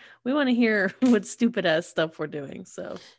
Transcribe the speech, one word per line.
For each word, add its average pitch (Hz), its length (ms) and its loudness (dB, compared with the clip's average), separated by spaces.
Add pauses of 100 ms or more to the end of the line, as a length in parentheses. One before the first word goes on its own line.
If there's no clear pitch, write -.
(220)
We 247 100 -2
wanna 277 200 2
hear 220 440 2
<laughs> - 60 -4
what 233 240 4
stupid 233 400 -2
ass 165 220 0
stuff 160 300 -4
we're 156 100 -6
doing. 151 360 -12
So - 320 -12 (220)